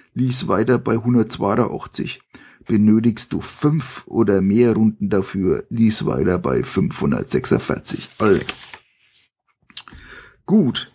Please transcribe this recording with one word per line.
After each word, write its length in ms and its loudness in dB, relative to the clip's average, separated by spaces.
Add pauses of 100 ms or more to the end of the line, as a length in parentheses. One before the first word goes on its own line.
(120)
lies 360 -2
weiter 320 2
bei 160 -2
hundertzweiundachtzig. 1200 -2 (460)
Benötigst 640 2
du 80 -4
fünf 680 -4
oder 340 2
mehr 300 4
Runden 360 0
dafür, 600 -2
lies 360 2
weiter 360 0
bei 240 -2
fünfhundertsechsundvierzig. 1400 -2 (100)
Alle. 220 4 (2000)
Gut. 480 0